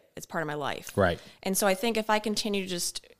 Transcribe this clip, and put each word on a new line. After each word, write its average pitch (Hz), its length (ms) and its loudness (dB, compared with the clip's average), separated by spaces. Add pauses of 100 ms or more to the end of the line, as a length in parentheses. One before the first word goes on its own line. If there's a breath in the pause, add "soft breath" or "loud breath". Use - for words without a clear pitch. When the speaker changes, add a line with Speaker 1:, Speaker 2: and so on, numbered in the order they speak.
(160)
Speaker 1:
it's 170 100 -12
part 170 160 -4
of 156 60 -4
my 147 80 -6
life. 131 400 -4
Speaker 2:
Right. 90 240 4 (240 loud breath)
Speaker 1:
And 190 120 0
so 208 120 4
I 190 80 4
think 226 220 0
if 214 120 0
I 214 100 4
continue 208 440 0
to 185 60 -6
just - 360 -4 (140)